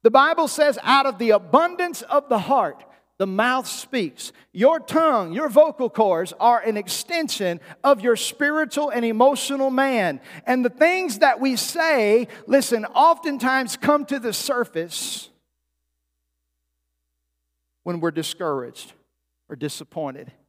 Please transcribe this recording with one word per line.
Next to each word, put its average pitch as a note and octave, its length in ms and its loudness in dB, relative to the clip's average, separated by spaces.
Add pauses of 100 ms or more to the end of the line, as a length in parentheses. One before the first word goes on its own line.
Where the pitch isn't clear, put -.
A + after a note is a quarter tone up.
The A3+ 80 6
Bible D4+ 360 2
says, D4 380 0
"Out C4+ 220 2
of A3+ 120 -4
the A3+ 120 0
abundance D#4+ 720 0
of C#4+ 260 -2
the B3 100 0
heart, F#3+ 460 -2 (340)
the F#3+ 80 -2
mouth A#3 400 -2
speaks." - 680 -8 (200)
Your C4+ 260 4
tongue, C4+ 540 0
your D4 160 -2
vocal C4+ 420 4
cords F#3 480 0
are A#3 220 4
an G#3+ 160 -4
extension G3+ 840 -4 (220)
of C4+ 180 4
your A#3 140 2
spiritual D4 760 -2
and A#3 140 -4
emotional C4+ 680 2
man. B3 500 0 (260)
And B3+ 180 0
the B3 60 2
things D#4+ 480 0
that A#3+ 220 2
we C4 160 0
say, B3 720 0 (180)
listen, A#3 380 2
oftentimes C4 920 0
come D4 300 0
to C#4 140 -6
the A3+ 120 -6
surface - 960 -6 (2500)
when F3 160 -6
we're E3 140 -2
discouraged D3+ 800 -8 (560)
or D3+ 80 -14
disappointed. C#3 760 -10 (160)